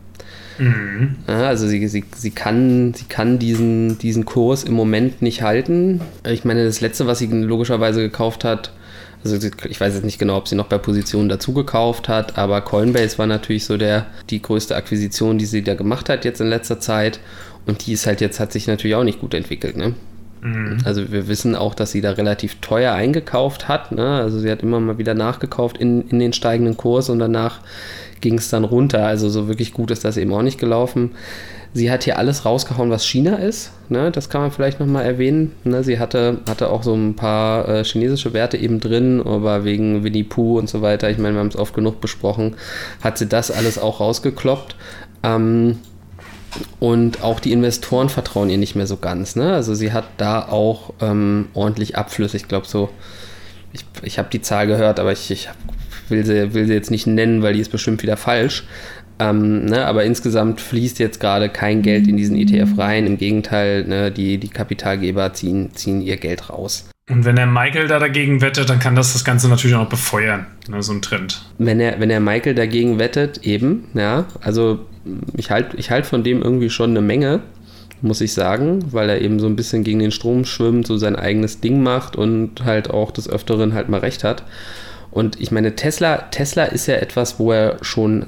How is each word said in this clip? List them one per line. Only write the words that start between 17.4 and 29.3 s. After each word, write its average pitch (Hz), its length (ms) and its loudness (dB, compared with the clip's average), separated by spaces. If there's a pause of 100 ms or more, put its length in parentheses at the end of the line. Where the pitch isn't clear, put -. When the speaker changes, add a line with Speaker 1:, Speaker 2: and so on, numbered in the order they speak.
Speaker 2:
Und 107 200 -4
die 113 80 -4
ist - 120 -2
halt 104 140 0
jetzt, 107 220 -2
hat 104 100 -4
sich 104 160 -4
natürlich 107 280 0
auch 123 100 2
nicht 104 160 -2
gut - 120 -8
entwickelt, - 440 -6
ne? 110 160 -2 (480)
Speaker 1:
Mhm. 110 420 -4
Speaker 2:
Also 101 260 -2
wir 98 200 -4
wissen 110 260 0
auch, 104 180 -2
dass 104 200 -4
sie 101 80 0
da 101 100 0
relativ 104 480 -2
teuer 120 320 2
eingekauft 135 800 0
hat, - 240 -4
ne? 131 280 0
Also 110 180 0
sie 107 120 0
hat 110 100 -4
immer 117 200 2
mal 110 160 0
wieder 107 160 0
nachgekauft 117 640 -2
in, 120 320 2
in 120 100 2
den 120 140 2
steigenden 117 420 2
Kurs 123 340 2
und 120 100 2
danach 113 420 0 (580)
ging's 117 300 0
dann 110 160 2
runter. 120 400 4
Also 107 240 2
so 104 180 0